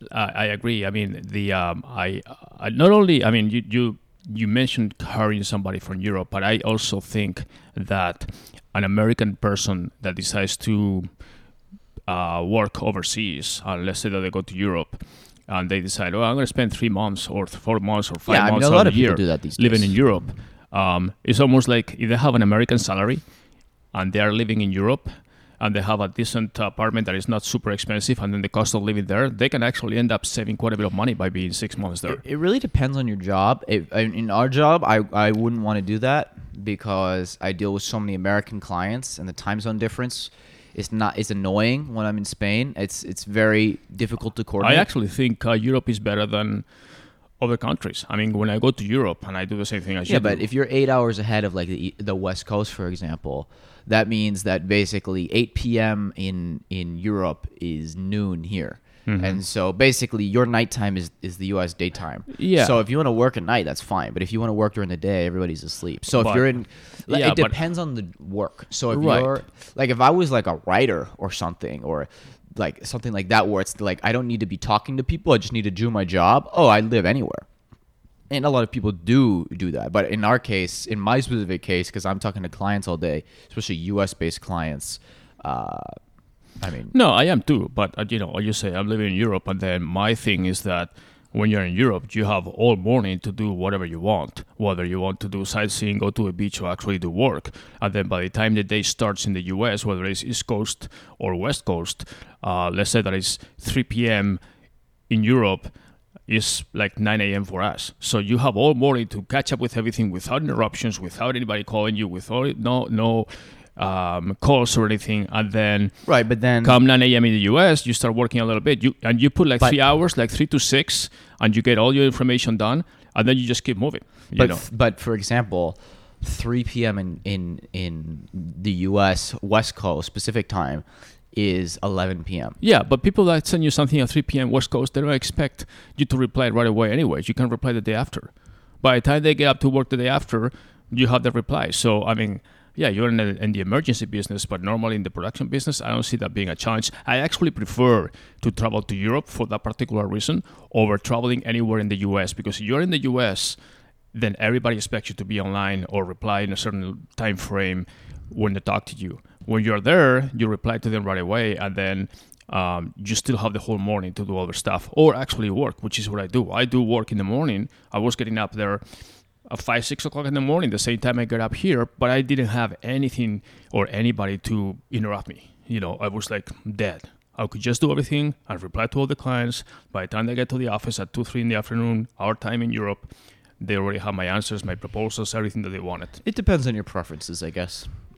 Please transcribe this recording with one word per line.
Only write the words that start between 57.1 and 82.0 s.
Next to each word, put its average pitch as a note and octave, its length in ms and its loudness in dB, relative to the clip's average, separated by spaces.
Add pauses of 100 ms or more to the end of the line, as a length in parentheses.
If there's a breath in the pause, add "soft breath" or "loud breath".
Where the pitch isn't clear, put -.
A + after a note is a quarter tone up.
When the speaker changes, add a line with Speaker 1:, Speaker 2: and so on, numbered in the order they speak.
Speaker 2:
is D#2+ 340 -6
noon F#2+ 480 -4
here. F2+ 380 -6 (260 soft breath)
Speaker 1:
Mm-hmm. G2+ 160 0
Speaker 2:
And F#2+ 220 -2
so F#2 300 -2
basically B2 500 2
your A#2 220 4
nighttime A2+ 500 0
is, E2+ 140 -4 (100)
is F#2 160 -10
the F#2+ 120 -6
U G2 120 0
S F2 140 -2
daytime. F2 500 -6 (140)
Speaker 1:
Yeah. F3 260 4
Speaker 2:
So A#2+ 140 6
if G#2+ 100 2
you B2+ 80 0
wanna D3 160 2
work B2 240 4
at F#2 60 -6
night, G2 240 2
that's C2+ 160 -6
fine. C2+ 320 -4
But F2+ 80 -2
if F#2 100 -6
you A2+ 80 -2
wanna A2+ 140 -2
work G#2+ 180 2
during G2 160 -4
the F2+ 80 -4
day, F2+ 300 0
everybody's F2 360 -4
asleep. - 440 -8
So B2+ 140 4
if A2 40 6
Speaker 1:
But G#2+ 100 2
Speaker 2:
you're B2+ 120 4
in, B2 200 0 (400 loud breath)
like, - 140 2
Speaker 1:
yeah, G3 120 4
Speaker 2:
it F#3 40 0
Speaker 1:
but C#3 140 4
Speaker 2:
depends E3 260 -4
on D#3+ 180 -4
the G#2+ 120 -6 (120)
work. F#2+ 520 -6
So A#2 220 -2
if D3 120 0
Speaker 1:
Right. C#3 160 6
Speaker 2:
you're, C3 220 0 (320 loud breath)
like, C3+ 160 2
if B2 100 2
I B2+ 80 8
was, E3+ 220 4
like, A#2+ 160 2
a E2 180 -2
writer F#2+ 440 2 (100)
or F#2+ 120 -4
something, D#2 540 -6
or, D2 240 -4 (480 loud breath)
like, F2+ 300 -4
something A#2+ 260 -6
like G2 160 -4
that, G#2+ 200 6
where G2 120 2
it's - 220 -4
like, F#2+ 200 -2
I A2 100 0
don't B2 140 0
need A#2 140 -2
to G#2+ 60 -2
be F2+ 100 -6
talking A2+ 400 -2
to C3+ 80 -2
people, E3 300 2
I - 20 6
just G#2+ 160 -2
need A2+ 120 -2
to G#2 60 0
do A2 200 -2
my G2+ 160 0
job. F#2+ 480 4
Oh, D#3 140 6
I G#2+ 120 8
live A2 240 2
anywhere. A2+ 420 0 (840)
And C#3 160 0
a D3 40 4
lot B2+ 120 4
of A2 100 -2
people G#2+ 180 0
do G2+ 640 4
do F2+ 180 -4
that. B1+ 200 -4
But G2 180 2
in G#2+ 140 -2
our A#2+ 140 4
case, F#2+ 480 -4
in G#2+ 120 -4
my A2+ 220 2
specific G#2+ 400 -2
case, F2+ 300 -2
'cause G2 160 -6